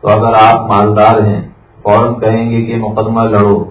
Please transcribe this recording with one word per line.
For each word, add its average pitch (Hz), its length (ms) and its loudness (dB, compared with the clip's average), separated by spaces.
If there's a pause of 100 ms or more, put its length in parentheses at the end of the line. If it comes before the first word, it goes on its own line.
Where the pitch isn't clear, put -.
تو - 80 -6
اگر 110 260 0
آپ 98 360 2
مالدار 104 520 2
ہیں، 101 180 0 (420)
فوراً 117 320 0
کہیں 113 360 -2
گے 117 160 -2
کہ 117 100 -4
مقدمہ 110 460 -4
لڑو 104 480 0